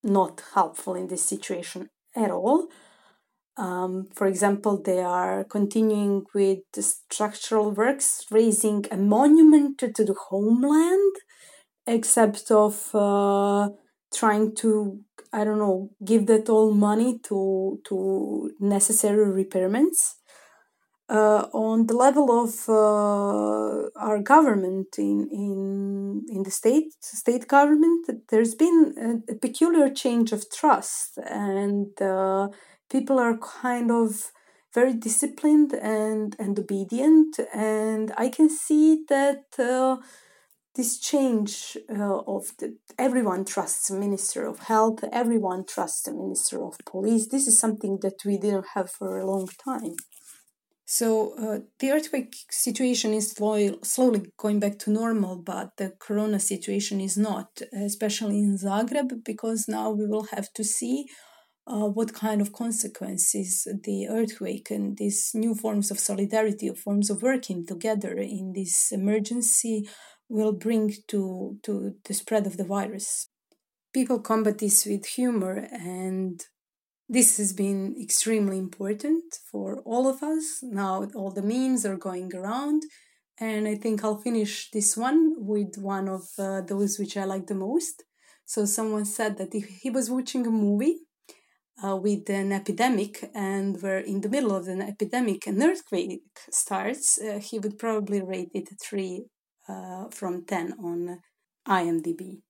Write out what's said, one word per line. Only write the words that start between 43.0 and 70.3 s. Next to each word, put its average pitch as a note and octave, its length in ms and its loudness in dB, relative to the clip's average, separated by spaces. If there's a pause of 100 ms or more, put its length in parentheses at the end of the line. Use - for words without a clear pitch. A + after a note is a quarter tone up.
trusts - 440 -4
the F#3+ 100 -4
Minister G3 480 -4
of - 140 -10
Health, A3 500 2
everyone A3 560 0
trusts - 360 -6
the - 100 -8
Minister - 500 -4
of - 220 -10
Police. A3 440 0
This C4+ 180 -2
is A3 120 6
something G#3+ 440 -2
that G3 220 -6
we G3+ 140 0
didn't F#3+ 360 -2
have F#3 160 -4
for F#3+ 280 -8
a F#3+ 80 -4
long F#3+ 220 -4 (160)
time. A#3+ 300 -8 (920)
So, A3 500 0
uh, G#3+ 220 -6 (220)
the C4 100 -2
earthquake D4 440 -2 (160)
situation A#3+ 600 0
is G#3+ 200 -2
slow-, G#3 500 0
slowly A#3 560 0
going G#3 220 0
back G3+ 180 -2
to - 120 -4
normal, G#3+ 460 0
but F#3+ 400 -10
the F#3+ 220 -6
corona G#3+ 420 -2
situation G3+ 580 -4
is F#3+ 200 -4
not, G3+ 420 -4 (140)
especially G#3 640 -2
in G3+ 180 2
Zagreb, A3+ 640 -2
because A3+ 460 -4
now A3 220 -4
we G#3+ 160 -2
will G#3+ 260 -4
have G3+ 220 -8
to G#3+ 100 -6
see, B3+ 400 -4 (600)
uh, G#3+ 200 -2
what A3 280 -2
kind G#3+ 260 -2
of G3+ 140 -2
consequences G3 1120 -4 (160)
the G3+ 240 -4
earthquake G#3 640 -4
and G3+ 260 -4
these G3+ 380 -4
new A3+ 200 0
forms G#3 360 -2
of G3+ 80 -6
solidarity, G#3 720 -2
or - 40 -10
forms G3+ 360 -2
of G3+ 100 -2
working A#3+ 460 -2
together G3 500 -4
in F#3+ 380 -8
this F#3+ 360 -2
emergency, G#3+ 960 0 (440)